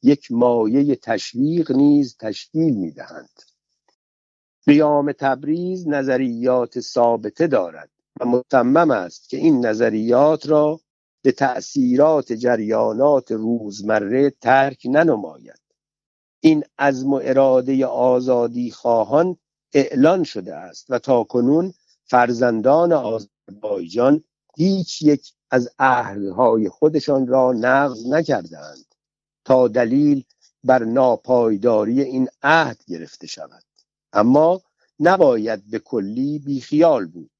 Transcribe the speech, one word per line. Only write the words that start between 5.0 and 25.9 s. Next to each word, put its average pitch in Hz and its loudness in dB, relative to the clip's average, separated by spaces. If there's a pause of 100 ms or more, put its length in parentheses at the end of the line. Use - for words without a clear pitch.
تبریز 160 -4
نظریات 127 -2
ثابته 117 -2
دارد 87 -4 (300)
و 120 -6
مصمم 127 2
است 92 -6
که - -10
این 135 2
نظریات 117 0
را 151 0 (420)
به 135 2
تأثیرات 131 0
جریانات 113 0
روزمره 110 -2
ترک 135 0
ننماید. 120 -2 (800)
این 156 4 (140)
عزم 139 0
و 135 -2
ارادهٔ 131 2
آزادی 123 0
خواهان 123 0 (360)
اعلان 151 2
شده 92 -10
است 87 -20
و 123 -2
تاکنون 135 0 (300)
فرزندان 123 2
آذربایجان 110 -2 (340)
هیچ 190 -2
یک 147 0 (180)
از 123 -2 (100)
عهدهای 110 0